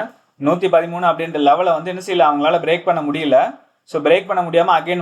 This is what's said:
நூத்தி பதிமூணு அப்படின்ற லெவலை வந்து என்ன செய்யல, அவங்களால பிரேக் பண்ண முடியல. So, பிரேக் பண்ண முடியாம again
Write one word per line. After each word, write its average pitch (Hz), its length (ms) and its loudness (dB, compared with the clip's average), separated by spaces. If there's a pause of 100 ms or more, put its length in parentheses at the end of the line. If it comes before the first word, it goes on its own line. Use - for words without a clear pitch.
(480)
நூத்தி 175 280 0
பதிமூணு 170 360 -2
அப்படின்ற 160 380 -4
லெவலை 170 280 2
வந்து 175 160 -8
என்ன 185 140 -12
செய்யல, 170 220 2
அவங்களால 151 380 0
பிரேக் 170 220 -2
பண்ண 160 200 -2
முடியல. 156 280 0 (520)
So, 160 80 -6 (100)
பிரேக் 185 240 2
பண்ண 180 160 -2
முடியாம 170 320 2
again 175 220 -4